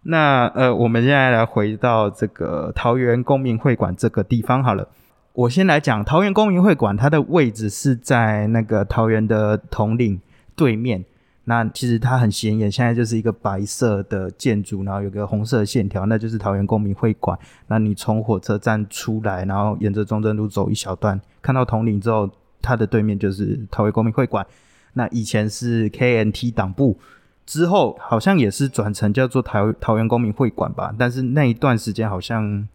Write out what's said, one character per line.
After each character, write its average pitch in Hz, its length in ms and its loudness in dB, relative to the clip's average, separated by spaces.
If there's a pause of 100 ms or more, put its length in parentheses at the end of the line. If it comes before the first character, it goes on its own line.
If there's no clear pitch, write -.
(100)
那， 143 460 4
呃， 127 180 4
我 113 140 4
们 117 160 2
现 131 40 4
在 135 220 4
来 113 160 4
回 107 300 -2
到 110 340 2
这 - 160 -4
个 78 480 -6
桃 123 220 0
园 123 260 2
公 135 160 2
民 127 180 -2
会 123 200 2
馆 92 180 -2
这 113 140 0
个 104 160 0
地 - 180 0
方 131 200 0
好 120 120 2
了。 98 140 -6 (440)
我 123 160 0
先 180 160 2
来 156 140 4
讲 110 260 0
桃 175 200 2
园 196 100 0
公 214 140 4
民 180 120 2
会 190 140 6
馆， 101 220 0
它 127 120 2
的 151 140 4
位 143 260 2
置 107 220 -4
是 135 240 0
在 110 540 0
那 113 120 2
个 104 240 0
桃 113 240 0
园 110 160 2
的 107 320 2
统 110 400 -2
领 104 240 0 (360)
对 127 180 2
面。 107 300 -4 (400)
那 117 240 0
其 - 180 -4
实 117 100 2
它 123 220 0
很 117 120 4
显 107 280 -2
眼， 104 120 0
现 120 140 0
在 117 80 2
就 117 120 0
是 113 120 -2
一 110 60 -2
个 113 100 0
白 98 320 -4
色 104 380 -2
的 95 300 -6
建 107 280 -2
筑， 98 220 -8
然 98 100 -6
后 101 80 -4
有 101 80 -6
个 101 160 -6
红 107 220 -2
色 117 120 0
的 101 80 2
线 101 220 -2
条， 95 180 -4
那 110 120 0
就 113 100 -4
是 110 80 -6
桃 101 200 -2
园 98 100 0
公 107 140 0
民 101 120 -2
会 107 220 0
馆。 - 240 -4 (300)
那 110 100 0
你 107 160 0
从 110 280 -2
火 110 180 -2
车 104 180 -2
站 107 300 -2
出 110 340 -6
来， 95 220 -4
然 98 120 -2
后 101 240 0
沿 101 140 0
着 107 100 -2
中 107 160 -4
正 107 160 0
路 107 120 -2
走 98 200 -2
一 110 60 0
小 95 220 -6
段， 101 240 -2 (200)
看 131 140 0
到 127 100 2
统 113 220 -2
领 104 140 0
之 117 100 -2
后， 107 180 0 (320)
它 123 140 0
的 113 100 0
对 107 160 0
面 104 160 0
就 98 140 0
是 101 300 -4 (100)
桃 - 140 -2
园 107 80 0
公 113 120 0
民 113 80 0
会 127 140 0
馆。 101 180 -4 (480)
那 120 180 -2
以 113 120 -4
前 107 260 -2
是 113 420 -2
K 123 280 2
N 107 140 2
T 120 180 -4
党 98 220 -4
部， 131 260 0 (480)
之 165 200 0
后 170 340 2
好 113 200 -2
像 190 180 2
也 113 100 4
是 135 200 -2
转 107 260 -2
成 107 180 0
叫 131 140 2
做 123 160 0
桃-， 107 380 0
桃 110 160 0
园 113 100 0
公 120 140 0
民 107 120 0
会 117 180 0
馆 - 220 -4
吧， 92 240 -6
但 123 140 0
是 131 120 -4
那 135 220 2
一 120 100 2
段 123 220 2
时 107 160 -4
间 110 160 -2
好 95 120 -4
像 104 540 -4